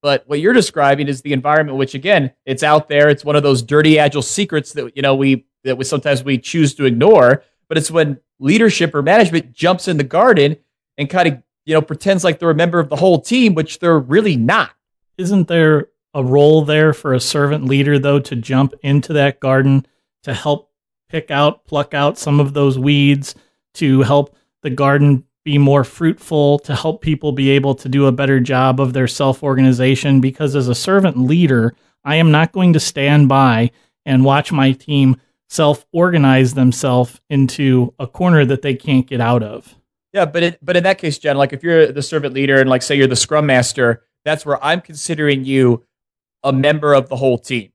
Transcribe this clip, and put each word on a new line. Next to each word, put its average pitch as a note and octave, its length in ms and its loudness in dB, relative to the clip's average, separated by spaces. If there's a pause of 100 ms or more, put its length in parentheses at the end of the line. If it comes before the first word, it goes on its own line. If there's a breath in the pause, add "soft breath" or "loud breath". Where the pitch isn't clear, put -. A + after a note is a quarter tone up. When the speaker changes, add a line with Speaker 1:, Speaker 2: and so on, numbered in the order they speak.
Speaker 1:
But C#3 240 -2
what D3 140 -6
you're G3 120 2
describing D3 560 0
is C3+ 140 -6
the C#3+ 100 -6
environment, C#3+ 460 -2
which, C3+ 160 -4
again, D#3 380 -2 (120)
it's C3+ 180 -6
out D3+ 260 2
there. D3 200 2
It's C#3+ 160 0
one D3 120 0
of D3 60 2
those C3+ 200 0
dirty, D3+ 360 2
agile D3 240 0
secrets E3 500 -6
that, B2 240 -10
you C3+ 60 -8
know, C3+ 120 2
we, C3+ 320 0 (160)
that C3 160 -6
we, A#2+ 60 -6
sometimes C#3 400 -4
we C3+ 140 -2
choose D3 360 -2
to C#3+ 100 -8
ignore, C3+ 580 4 (260 soft breath)
but D#3+ 100 -4
it's D#3+ 120 -6
when D#3 280 -2 (200)
leadership E3+ 560 0
or D3 80 -2
management E3 500 0
jumps F3 360 -2
in F3 80 -2
the D3 80 0
garden D#3 520 2 (420)
and C#3+ 100 -6
kind F3+ 200 0
of, C3 140 -6 (220)
you D#3 100 -4
know, D#3 60 4
pretends E3+ 440 -2
like E3 140 0
they're E3+ 120 -2
a D#3 40 2
member E3+ 260 0
of D3 80 -2
the D3 80 -6
whole E3+ 240 2
team, A#3 340 0
which D#3 240 -6
they're E3 200 2
really D#3 380 0
not. C3+ 360 0 (440)
Speaker 2:
Isn't F#3 320 0
there D#3 400 2 (240)
a C#3+ 100 -6
role C#3+ 420 4
there D3+ 280 2
for C#3+ 220 -4
a B2+ 60 0
servant C#3+ 440 -2
leader, C#3 340 0
though, C#3+ 220 0
to C3 160 -10
jump C3 460 -2
into C#3+ 320 -2
that C#3 260 0
garden, C3+ 460 0 (380)
to C3+ 100 -10
help D3 360 -6 (380)
pick D#3+ 220 -10
out, D3 340 -2
pluck C#3+ 300 -6
out C#3+ 240 -2
some D3 220 0
of C#3+ 120 -2
those C#3 260 0
weeds, C#3 560 0 (400 soft breath)
to C3 280 0
help C#3+ 340 0 (260)
the D3 80 -8
garden C#3 540 2 (200)
be D3 140 -2
more C#3 260 2
fruitful, D3 720 -2
to C#3+ 160 -8
help - 280 -6
people D3+ 280 -4
be C3+ 200 -2
able C#3 240 2
to - 140 -16
do C#3 180 0
a C3 60 2
better C3+ 280 0
job C3 400 0
of B2+ 140 -2
their C3 120 0
self-organization? C3 1120 0
Because C3+ 360 -2
as C3 120 -2
a B2 60 0
servant F#3 440 0
leader, B2+ 560 0 (280)
I D3 140 -2
am E3 140 4
not D#3 220 2
going F3+ 200 2
to D#3+ 80 2
stand C#3+ 480 0
by B2+ 420 2 (360)
and C3 180 2
watch C#3 280 0
my C3+ 200 0
team C3+ 440 0 (340)
self-organize D3 1040 0
themselves B2+ 760 -2
into C3 720 0
a C3 80 -10
corner E3+ 400 2
that C3+ 160 -4
they C#3 120 -4
can't C3 320 -2
get B2+ 140 -8
out A#2 220 0
of. G#2+ 320 -14 (380)
Speaker 1:
Yeah, F#3+ 120 0
but D#3+ 180 -4
it, E3+ 200 -4
but F3 140 -2
in F3 80 0
that F#3+ 140 0
case, D3+ 200 -6
Jen, C#3+ 180 -4
like, C#3 160 -2
if C#3 100 -14
you're D#3+ 300 2
the C#3 100 -8
servant C#3+ 320 -8
leader C3+ 260 2
and, C3 100 2
like, B2+ 120 0
say C#3+ 140 -4
you're C3+ 100 4
the B2+ 100 0
scrum D3+ 300 -2
master, B2 580 0 (200)
that's D3+ 220 -6
where C#3+ 180 -4
I'm E3 160 -2
considering D3 640 -4
you C3 400 0 (580)
a C3+ 100 -2
member D3 420 0
of C3+ 140 0
the C3 80 -8
whole B2+ 220 -2
team. A2+ 360 -10